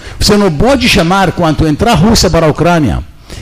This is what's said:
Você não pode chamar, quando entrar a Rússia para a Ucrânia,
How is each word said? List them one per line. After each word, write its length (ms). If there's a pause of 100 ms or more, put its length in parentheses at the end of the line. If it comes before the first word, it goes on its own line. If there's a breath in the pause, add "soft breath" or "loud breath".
(180 loud breath)
Você 180
não 160
pode 380
chamar, 440
quando 340
entrar 240
a 40
Rússia 340
para 180
a 20
Ucrânia, 540 (380 loud breath)